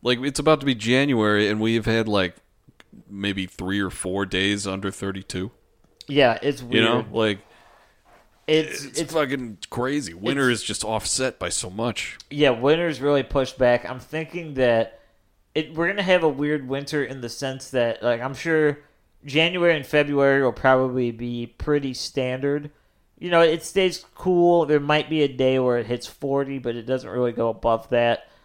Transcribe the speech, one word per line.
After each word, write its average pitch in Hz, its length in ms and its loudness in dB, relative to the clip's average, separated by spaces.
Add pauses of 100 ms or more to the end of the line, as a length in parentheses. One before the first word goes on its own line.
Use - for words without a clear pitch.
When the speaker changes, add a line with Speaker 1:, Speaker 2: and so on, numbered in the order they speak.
Speaker 1:
Like, 120 200 0
it's 135 180 -4
about 147 220 4
to 139 40 -4
be 135 80 2
January, 110 760 2
and 107 140 0
we've 113 240 2
had, 113 220 2
like, 95 280 0 (720)
maybe 98 360 -4
three 95 340 -4
or 95 120 -2
four 95 340 -4
days 98 400 -2
under 98 240 -4
thirty-two. 95 640 -8 (560)
Speaker 2:
Yeah, 135 340 4
it's 127 220 -4
weird. 120 100 -8
Speaker 1:
You 110 80 4
know, 113 300 2
like, 104 280 0 (1080)
Speaker 2:
It's, 156 380 0
Speaker 1:
it's 135 160 -10
Speaker 2:
it's 156 120 -8
Speaker 1:
fucking 131 460 -4 (100)
crazy. 123 460 -4
Winter 127 340 0
Speaker 2:
it's 117 120 0
Speaker 1:
is - 60 -8
just - 160 -6
offset 110 540 -2
by 90 120 -4
so 90 200 -6
much. 110 480 -6 (140)
Speaker 2:
Yeah, 143 180 4
winter's 143 500 2
really 143 240 2
pushed 131 360 -4
back. 123 280 4
I'm 127 120 -10
thinking 156 560 -10
that 117 440 2 (540)
it, 156 220 -4
we're 170 120 0
gonna 202 140 -2
have 180 220 4
a 156 60 4
weird 143 380 -2
winter 143 360 -4
in 131 180 -8
the 120 80 -8
sense 131 420 -8
that, 117 300 0
like, 117 200 0
I'm 135 120 -6
sure 151 460 0 (460)
January 170 500 2
and 139 100 -6
February 139 580 4
will 120 100 2
probably 131 580 2
be 120 360 -8
pretty 143 460 -2
standard. 139 800 -4 (480)
You 175 120 -6
know, 170 100 6
it 165 220 4
stays 185 420 -2 (100)
cool. 175 500 4
There 147 140 4
might 147 300 0
be 156 140 2
a 143 40 4
day 131 320 2
where 123 200 2
it 107 80 -6
hits 120 200 -6
forty, 139 520 -4
but 120 180 -4
it 110 80 -10
doesn't 127 240 -4
really 120 240 0
go 117 160 0
above 113 400 -2
that. 120 400 2 (160)